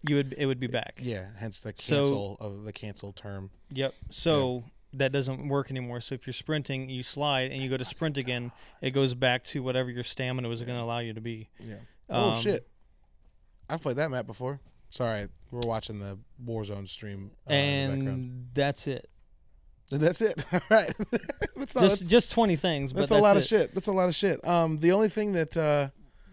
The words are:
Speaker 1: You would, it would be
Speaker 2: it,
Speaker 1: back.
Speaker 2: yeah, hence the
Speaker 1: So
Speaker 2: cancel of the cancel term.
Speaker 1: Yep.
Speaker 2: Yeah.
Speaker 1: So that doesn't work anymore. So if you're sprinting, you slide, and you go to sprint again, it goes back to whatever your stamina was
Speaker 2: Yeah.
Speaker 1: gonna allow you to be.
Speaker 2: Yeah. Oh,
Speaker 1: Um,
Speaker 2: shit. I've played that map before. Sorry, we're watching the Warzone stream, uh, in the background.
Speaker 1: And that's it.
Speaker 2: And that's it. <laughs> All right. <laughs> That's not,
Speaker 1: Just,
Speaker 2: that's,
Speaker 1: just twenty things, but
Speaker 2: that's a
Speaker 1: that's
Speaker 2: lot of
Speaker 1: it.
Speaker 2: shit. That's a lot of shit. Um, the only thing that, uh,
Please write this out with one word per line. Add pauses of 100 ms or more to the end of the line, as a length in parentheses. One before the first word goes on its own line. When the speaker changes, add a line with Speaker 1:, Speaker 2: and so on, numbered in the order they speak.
Speaker 1:
You
would,
it
would
be
Speaker 2:
it,
Speaker 1:
back.
Speaker 2:
yeah, (100)
hence
the
Speaker 1:
So
Speaker 2:
cancel
of
the
cancel
term. (200)
Speaker 1:
Yep.
Speaker 2:
Yeah.
Speaker 1:
So (300)
that
doesn't
work
anymore.
So
if
you're
sprinting,
you
slide,
and
you
go
to
sprint
again, (300)
it
goes
back
to
whatever
your
stamina
was
Speaker 2:
Yeah.
Speaker 1:
gonna
allow
you
to
be. (100)
Speaker 2:
Yeah. (340)
Oh,
Speaker 1:
Um,
Speaker 2:
shit. (1000)
I've
played
that
map
before. (300)
Sorry, (240)
we're
watching
the (280)
Warzone
stream, (180)
uh,
in
the
background. (160)
Speaker 1:
And
that's
it. (840)
Speaker 2:
And
that's
it.
<laughs>
All
right.
<laughs>
That's
not,
Speaker 1:
Just,
Speaker 2:
that's,
Speaker 1:
just
twenty
things,
but
Speaker 2:
that's
a
Speaker 1:
that's
Speaker 2:
lot
of
Speaker 1:
it.
Speaker 2:
shit.
That's
a
lot
of
shit.
Um,
the
only
thing
that,
uh, (440)